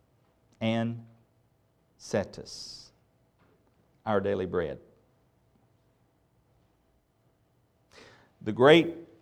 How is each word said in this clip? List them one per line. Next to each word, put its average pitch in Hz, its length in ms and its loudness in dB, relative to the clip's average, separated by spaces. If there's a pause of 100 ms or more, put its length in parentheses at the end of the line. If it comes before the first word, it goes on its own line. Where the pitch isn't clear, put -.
(640)
and 117 420 -2 (920)
cetus, - 920 -10 (1160)
our 107 120 2
daily 98 280 -2
bread. 82 320 -4 (3750)
The 107 100 -4
great 151 440 6 (260)